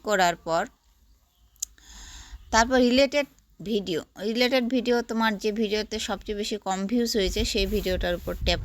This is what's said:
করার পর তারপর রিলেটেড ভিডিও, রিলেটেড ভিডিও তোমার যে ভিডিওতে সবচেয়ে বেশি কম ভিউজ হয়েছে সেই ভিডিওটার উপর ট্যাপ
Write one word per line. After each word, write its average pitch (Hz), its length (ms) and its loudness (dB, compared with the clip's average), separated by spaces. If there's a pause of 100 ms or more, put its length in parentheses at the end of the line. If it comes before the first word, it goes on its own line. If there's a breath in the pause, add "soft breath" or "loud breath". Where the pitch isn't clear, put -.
করার 185 320 2
পর 170 300 -2 (1900 loud breath)
তারপর 233 240 4
রিলেটেড 262 500 4 (360)
ভিডিও, 185 420 -4 (180)
রিলেটেড 247 480 2
ভিডিও 240 320 2
তোমার 226 360 0
যে 214 140 -2
ভিডিওতে 214 480 -2
সবচেয়ে 214 380 -6
বেশি 214 200 -4
কম 190 280 -4
ভিউজ 233 320 0
হয়েছে 202 280 0
সেই 202 200 0
ভিডিওটার 185 500 -2
উপর 175 200 -6
ট্যাপ 175 300 0